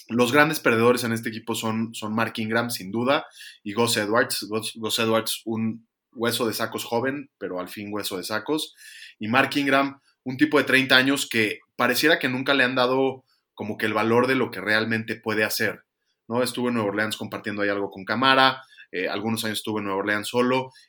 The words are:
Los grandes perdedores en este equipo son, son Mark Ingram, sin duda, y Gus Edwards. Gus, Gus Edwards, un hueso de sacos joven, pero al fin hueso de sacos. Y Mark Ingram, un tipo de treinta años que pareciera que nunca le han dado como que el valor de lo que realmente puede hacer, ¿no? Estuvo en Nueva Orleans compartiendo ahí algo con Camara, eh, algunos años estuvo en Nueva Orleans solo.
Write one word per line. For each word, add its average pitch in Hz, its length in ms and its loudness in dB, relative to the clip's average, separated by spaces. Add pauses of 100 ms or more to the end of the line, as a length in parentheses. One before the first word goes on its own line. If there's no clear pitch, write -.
Los 120 240 2
grandes 147 280 4
perdedores 120 440 4
en 113 80 -2
este 113 180 -4
equipo 110 240 -6
son, 113 400 -2
son 107 200 -6
Mark 110 220 -2
Ingram, 113 320 -2
sin 95 220 -8
duda, 127 360 0 (360)
y 104 100 -10
Gus 113 240 2
Edwards. 110 520 0
Gus, 110 260 -4
Gus 110 240 -4
Edwards, 113 480 0
un 110 420 -4 (240)
hueso 117 340 0
de 110 60 0
sacos 110 320 -4
joven, 131 540 -4
pero 90 200 -8
al 90 100 -6
fin 104 220 -12
hueso 101 280 -6
de 90 60 -8
sacos. 143 500 -4 (440)
Y 104 100 -6
Mark 135 260 4
Ingram, 139 460 0 (240)
un 131 120 -6
tipo 151 220 4
de 131 60 4
treinta 131 340 4
años 135 280 2
que 107 340 0 (160)
pareciera 131 420 4
que 147 100 -2
nunca 131 240 0
le 135 120 4
han 127 100 0
dado 131 500 2 (300)
como 101 240 -8
que 110 80 -2
el 107 80 0
valor 113 320 4
de 131 80 2
lo 123 160 0
que 95 100 -10
realmente 110 560 0
puede 107 280 -2
hacer, 101 400 -2 (440)
¿no? 117 140 0
Estuvo 120 260 -2
en 120 60 -2
Nueva 107 160 0
Orleans 107 260 -2
compartiendo 104 460 -8
ahí 101 80 0
algo 101 200 -4
con 98 140 -14
Camara, 131 580 4 (320)
eh, 87 140 -4
algunos 107 380 -4
años 107 140 -4
estuvo 107 180 -4
en 104 60 -4
Nueva 98 160 -2
Orleans 104 280 -2
solo. 127 420 0 (180)